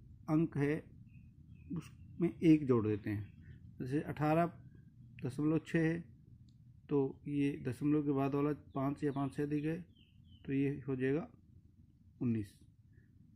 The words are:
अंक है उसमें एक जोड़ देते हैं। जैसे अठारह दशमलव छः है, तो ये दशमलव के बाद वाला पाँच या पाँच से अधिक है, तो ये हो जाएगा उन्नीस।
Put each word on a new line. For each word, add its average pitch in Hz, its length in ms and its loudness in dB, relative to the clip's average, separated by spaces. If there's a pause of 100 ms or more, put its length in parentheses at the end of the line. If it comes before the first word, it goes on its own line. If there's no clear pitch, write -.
(300)
अंक 156 280 2
है 143 260 0 (880)
उसमें - 580 -6 (140)
एक 156 240 8
जोड़ 120 200 4
देते 107 220 -2
हैं। 101 240 -4 (460)
जैसे 135 220 -2
अठारह 156 500 0 (720)
दशमलव 151 440 0
छः 165 120 0
है, 165 200 2 (880)
तो 139 280 2 (100)
ये 143 240 2 (160)
दशमलव 147 360 2
के 143 80 0
बाद 139 240 2
वाला 143 160 2 (220)
पाँच 139 300 -2
या 147 80 2
पाँच 135 240 -4
से 151 80 -2
अधिक 147 220 -2
है, 165 140 -2 (640)
तो 139 80 -4
ये 139 160 2 (180)
हो 135 80 -2
जाएगा 135 320 0 (920)
उन्नीस। 113 320 0 (840)